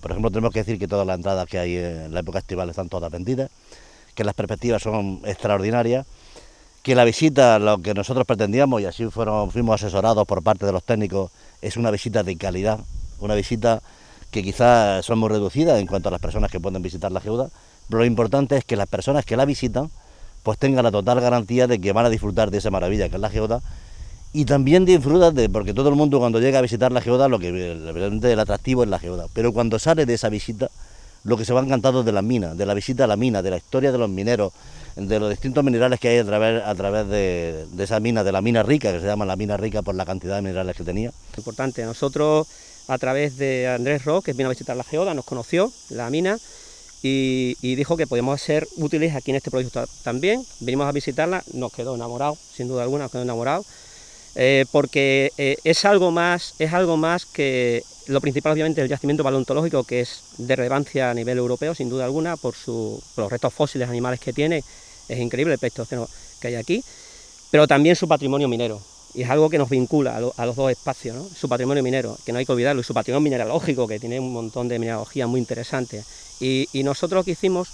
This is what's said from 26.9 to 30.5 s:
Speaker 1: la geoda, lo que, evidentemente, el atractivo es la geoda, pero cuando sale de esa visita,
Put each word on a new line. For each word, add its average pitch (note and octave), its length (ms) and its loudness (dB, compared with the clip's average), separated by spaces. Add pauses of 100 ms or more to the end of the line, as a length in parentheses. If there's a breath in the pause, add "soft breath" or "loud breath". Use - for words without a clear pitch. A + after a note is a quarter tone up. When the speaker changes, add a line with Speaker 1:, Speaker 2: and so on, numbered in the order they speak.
Speaker 1:
la B2 100 0
geoda, B2+ 260 4
lo A#2 120 2
que, F2 80 -4
evidentemente, F2+ 840 -2
el A2 80 4
atractivo A#2+ 440 2
es G#2+ 40 0
la F#2+ 120 0
geoda, F2 340 -6
pero A2+ 180 2
cuando A2+ 260 0
sale D#3 280 2
de A#2 80 2
esa A2 160 0
visita, G#2+ 400 -6 (540 soft breath)